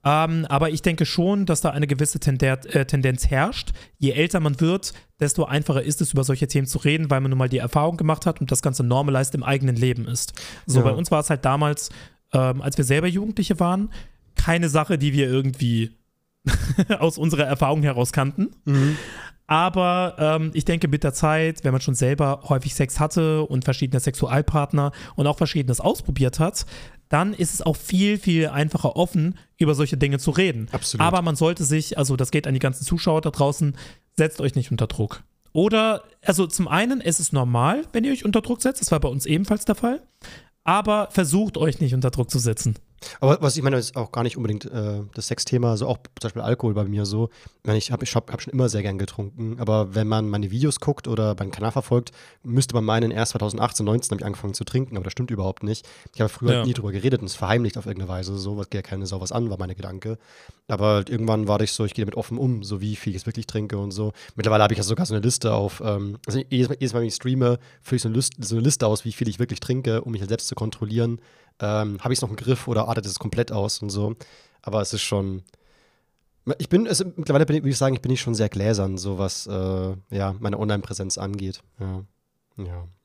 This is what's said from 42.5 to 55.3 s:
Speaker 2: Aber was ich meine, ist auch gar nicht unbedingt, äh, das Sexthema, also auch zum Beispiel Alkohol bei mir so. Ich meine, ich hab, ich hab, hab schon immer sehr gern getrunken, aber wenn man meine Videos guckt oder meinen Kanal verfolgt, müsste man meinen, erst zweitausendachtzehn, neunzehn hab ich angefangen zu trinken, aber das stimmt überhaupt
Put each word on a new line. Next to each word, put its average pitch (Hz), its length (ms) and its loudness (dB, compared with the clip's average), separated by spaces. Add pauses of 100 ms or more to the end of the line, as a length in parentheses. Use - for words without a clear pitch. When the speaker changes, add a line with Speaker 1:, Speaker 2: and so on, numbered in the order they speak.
Speaker 2:
Aber 143 220 6
was 139 140 2
ich 156 60 -4
meine, 135 160 2
ist 117 200 -4
auch 117 140 -4
gar 117 120 -2
nicht 120 140 -2
unbedingt, 107 280 -4
äh, 104 360 -6 (120)
das - 140 -8
Sexthema, 120 440 0
also 104 160 -2
auch - 100 -2
zum - 240 -20
Beispiel 117 200 -6
Alkohol 110 320 0
bei 104 120 0
mir 104 200 -2
so. 107 240 -2 (320)
Ich - 60 -12
meine, 107 100 2
ich 107 140 -2
hab, 120 100 -2
ich - 140 -6
hab, - 160 -8
hab - 100 -10
schon - 120 -12
immer 127 140 2
sehr 104 140 -2
gern 98 160 -4
getrunken, 107 640 -8
aber 107 340 0
wenn 107 140 0
man 110 200 0
meine 101 220 -2
Videos 131 300 -2
guckt - 280 -4
oder 107 300 0
meinen 95 140 -6
Kanal 107 200 -4
verfolgt, 123 400 0 (300)
müsste 127 320 0
man 117 100 2
meinen, 113 280 2
erst 110 220 -2
zweitausendachtzehn, 107 520 -2
neunzehn 113 300 0
hab 95 60 -6
ich - 40 -8
angefangen 101 300 -6
zu - 80 -6
trinken, 127 320 -4
aber 95 80 -6
das 92 80 -8
stimmt 123 180 -6
überhaupt 95 320 -4